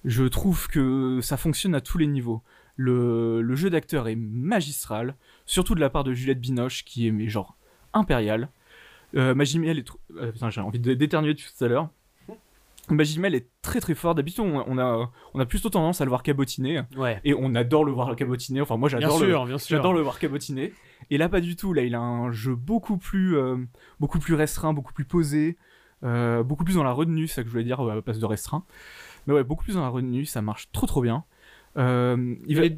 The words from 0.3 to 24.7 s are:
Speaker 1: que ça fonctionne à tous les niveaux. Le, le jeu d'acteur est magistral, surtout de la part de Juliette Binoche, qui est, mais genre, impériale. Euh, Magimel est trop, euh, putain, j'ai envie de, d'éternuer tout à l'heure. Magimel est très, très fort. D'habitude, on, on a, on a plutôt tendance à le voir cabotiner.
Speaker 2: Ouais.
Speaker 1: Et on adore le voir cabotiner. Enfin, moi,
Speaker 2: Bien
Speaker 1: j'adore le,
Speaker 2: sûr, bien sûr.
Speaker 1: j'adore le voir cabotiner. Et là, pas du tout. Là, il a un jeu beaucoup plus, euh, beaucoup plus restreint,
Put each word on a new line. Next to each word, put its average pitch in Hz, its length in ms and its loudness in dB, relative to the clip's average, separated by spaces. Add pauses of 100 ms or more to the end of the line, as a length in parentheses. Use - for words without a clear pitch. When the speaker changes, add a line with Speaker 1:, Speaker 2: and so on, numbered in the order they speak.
Speaker 1:
que 131 540 2
ça 135 140 -4
fonctionne 165 380 0
à 135 60 0
tous - 180 -4
les 156 80 4
niveaux. 117 360 -2 (340)
Le, 117 640 2
le 123 140 0
jeu 180 120 0
d'acteur 151 380 0
est 113 100 -2
magistral, 127 1000 -4 (280)
surtout 185 300 2
de 160 60 2
la 139 100 4
part 143 140 0
de 131 80 0
Juliette 127 280 0
Binoche, 123 440 -2
qui 117 240 -2
est, - 20 2
mais 107 180 0
genre, 104 280 -4 (360)
impériale. 120 560 2 (680)
Euh, 131 200 4
Magimel 156 440 2
est 123 80 -6
trop, - 120 -18 (180)
euh, 113 160 -6
putain, 117 180 -4
j'ai 107 100 -6
envie 107 200 -4
de, 127 140 2
d'éternuer 151 400 2
tout - 300 -6
à 117 40 2
l'heure. 147 200 2 (1000)
Magimel 151 460 2
est 120 100 -2 (160)
très, - 160 -4
très 165 160 -2
fort. 165 220 0
D'habitude, 165 260 -2
on, 147 240 0
on 127 100 -2
a, 120 340 0 (240)
on 135 60 -2
a 123 60 2
plutôt - 240 -2
tendance 175 300 0
à 147 40 2
le 131 40 0
voir 127 160 0
cabotiner. 135 580 -2 (140)
Speaker 2:
Ouais. 120 280 -2
Speaker 1:
Et 143 80 4
on 131 220 0
adore 127 300 4
le 139 80 0
voir 123 240 -2
cabotiner. 127 440 -4
Enfin, 123 160 0
moi, 127 120 2
Speaker 2:
Bien 127 100 0
Speaker 1:
j'adore 151 220 4
le, 196 80 4
Speaker 2:
sûr, 143 180 2
bien 131 120 -4
sûr. 156 180 -2
Speaker 1:
j'adore 170 160 4
le 165 80 4
voir 139 180 -2
cabotiner. 139 540 -4 (380)
Et 143 60 2
là, 165 120 4
pas 180 120 2
du 175 140 -4
tout. 190 180 -2
Là, 143 100 4
il 123 120 0
a 120 60 -2
un 120 320 -2
jeu 120 240 -2
beaucoup 202 400 -2
plus, 185 400 0
euh, 127 200 2 (440)
beaucoup 147 180 0
plus 160 160 0
restreint, 156 380 0